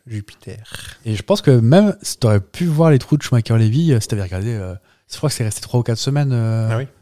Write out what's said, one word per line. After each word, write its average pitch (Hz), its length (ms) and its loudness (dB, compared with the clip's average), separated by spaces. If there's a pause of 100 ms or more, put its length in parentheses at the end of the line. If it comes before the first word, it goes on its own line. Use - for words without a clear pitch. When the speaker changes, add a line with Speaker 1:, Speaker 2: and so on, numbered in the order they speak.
Speaker 1:
Jupiter. - 1000 -16
Speaker 2:
Et 110 100 -4
je 92 80 -8
pense 202 180 -2
que 143 100 4
même 139 500 6
si - 160 -10
t'aurais 107 220 2
pu - 260 -6
voir 160 260 2
les 131 80 4
trous - 180 0
de - 60 -2
Shoemaker-Levy, 117 720 2
euh, 113 60 2
si - 80 -6
t'avais 101 160 -4
regardé, 92 300 -6
euh, 92 220 -8 (360)
je - 60 -16
crois 151 120 -2
que - 60 -4
c'est 120 80 -4
resté 107 180 -4
trois - 180 -2
ou 117 40 -2
quatre 113 160 -2
semaines, 139 320 -2
euh, 113 400 0
Speaker 1:
Ah 110 60 -2
oui. 135 100 -6 (140)